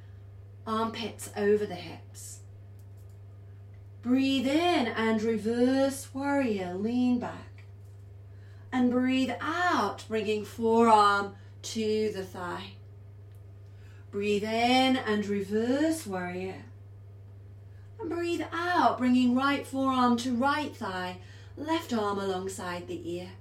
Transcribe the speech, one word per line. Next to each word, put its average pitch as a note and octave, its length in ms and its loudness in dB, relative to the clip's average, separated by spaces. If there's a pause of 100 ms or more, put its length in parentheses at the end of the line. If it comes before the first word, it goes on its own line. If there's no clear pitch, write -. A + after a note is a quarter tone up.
(640)
armpits A3 720 -4
over G#3 280 4
the F3+ 100 -6
hips. - 640 -14 (1600)
Breathe C4 460 4
in D#4 400 4
and A3 360 2
reverse A#3+ 880 2
warrior, C4 600 0
lean B3 460 2
back. - 440 -10 (1040)
And B3 220 4
breathe B3+ 480 4
out, D4+ 720 0
bringing G#3+ 340 0
forearm G#3+ 920 6 (260)
to G#3+ 520 0
the F#3+ 120 -4
thigh. F3+ 460 -8 (1400)
Breathe G3+ 320 2
in B3 540 6
and G#3 280 2
reverse A3+ 800 2
warrior. F#3 600 -6 (1400)
And E4 80 -6
breathe E4+ 420 -2
out, E4 460 2
bringing B3 380 4
right C#4 300 2
forearm B3+ 520 4
to B3 180 -2
right C#4+ 400 0
thigh, F#3 440 -6 (360)
left D#4+ 380 -2
arm G3+ 260 0
alongside F#3 680 -4
the E3+ 200 -8
ear. F3+ 200 -6 (120)